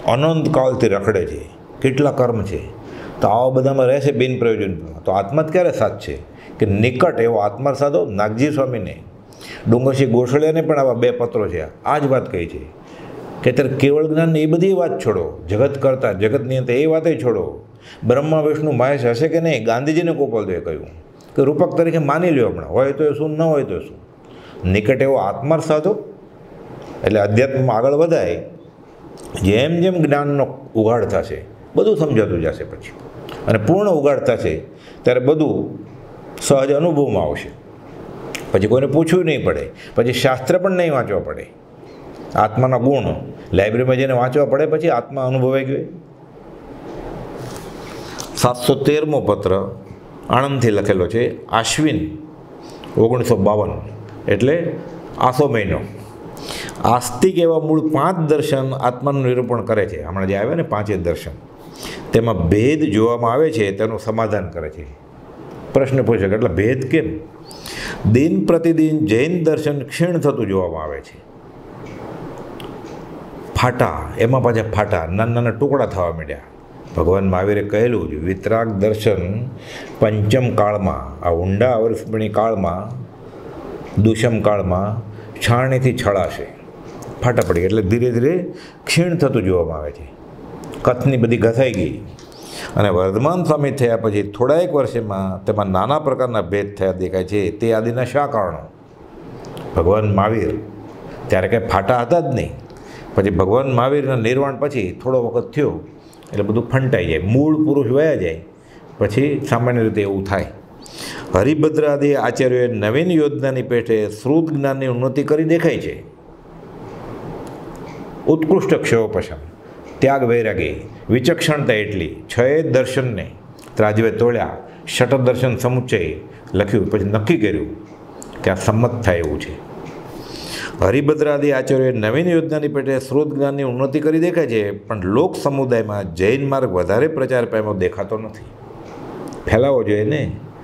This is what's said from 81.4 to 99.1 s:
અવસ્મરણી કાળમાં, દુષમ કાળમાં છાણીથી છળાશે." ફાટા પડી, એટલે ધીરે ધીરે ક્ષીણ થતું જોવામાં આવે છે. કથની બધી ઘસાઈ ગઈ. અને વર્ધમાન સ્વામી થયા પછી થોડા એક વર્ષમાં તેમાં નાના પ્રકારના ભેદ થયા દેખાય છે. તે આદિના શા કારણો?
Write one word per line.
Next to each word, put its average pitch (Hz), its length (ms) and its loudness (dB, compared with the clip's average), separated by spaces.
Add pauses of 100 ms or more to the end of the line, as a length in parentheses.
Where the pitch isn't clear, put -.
અવસ્મરણી 110 560 0
કાળમાં, 95 520 0 (1200)
દુષમ 110 380 4
કાળમાં 101 600 0 (400)
છાણીથી 131 560 2
છળાશે." 98 500 -2 (760)
ફાટા 117 240 2
પડી, 87 140 2
એટલે 101 200 2
ધીરે 117 300 2
ધીરે 156 420 0 (320)
ક્ષીણ 170 320 2
થતું 127 260 2
જોવામાં 85 340 0
આવે 76 140 -8
છે. - 160 -14 (720)
કથની 127 360 2
બધી 117 200 2
ઘસાઈ 117 340 2
ગઈ. 82 340 -4 (720)
અને 101 140 4
વર્ધમાન 104 540 2
સ્વામી 143 280 2
થયા 120 260 2
પછી 104 260 0
થોડા 123 320 0
એક 175 180 2
વર્ષમાં 104 720 -2
તેમાં 104 220 0
નાના 104 320 2
પ્રકારના 127 420 0
ભેદ 101 340 -2
થયા 95 160 0
દેખાય 92 320 -2
છે. 95 280 -2
તે 113 220 0
આદિના 120 320 0
શા 143 220 0
કારણો? 87 360 -2 (1120)